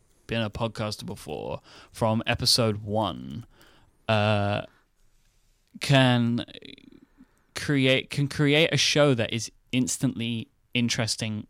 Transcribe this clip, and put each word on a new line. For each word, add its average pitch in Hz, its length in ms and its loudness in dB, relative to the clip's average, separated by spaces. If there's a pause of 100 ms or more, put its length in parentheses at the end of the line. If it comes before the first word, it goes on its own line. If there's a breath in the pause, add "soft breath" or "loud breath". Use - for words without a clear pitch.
(280)
been 113 140 -4
a 110 80 -4
podcaster 107 560 -6
before, 71 540 -10 (320 soft breath)
from 110 340 0
episode 113 580 0
one, 95 640 -6 (640 soft breath)
uh, 104 540 0 (1200)
can 123 640 4 (1080)
create, 131 540 2
can 143 180 -2
create 147 440 4
a 143 60 2
show 147 360 4
that 113 200 -2
is 113 180 -4 (200)
instantly 117 760 -2 (260)
interesting, 110 760 -2